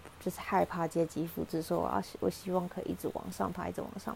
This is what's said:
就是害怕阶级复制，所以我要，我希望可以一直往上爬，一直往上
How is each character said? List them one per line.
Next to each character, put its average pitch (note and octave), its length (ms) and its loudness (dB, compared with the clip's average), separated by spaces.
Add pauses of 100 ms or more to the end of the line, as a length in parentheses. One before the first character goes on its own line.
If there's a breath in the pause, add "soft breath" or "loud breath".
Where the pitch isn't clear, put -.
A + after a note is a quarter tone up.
(200)
就 - 100 -2
是 - 100 -2
害 F#3 240 4
怕 E3+ 240 2
阶 E3 180 4
级 D#3 200 0
复 E3 200 -2
制， D#3+ 160 0
所 E3+ 160 2
以 - 20 4
我 E3+ 80 4
要， G3 160 2 (160)
我 F#3+ 100 2
希 - 220 -2
望 F3+ 180 2
可 - 120 -6
以 - 100 -2
一 - 20 -2
直 - 200 -2
往 - 180 -4
上 F#3 200 0
爬， F3 160 -4
一 F3+ 40 -2
直 - 100 -4
往 - 180 -6
上 - 160 -4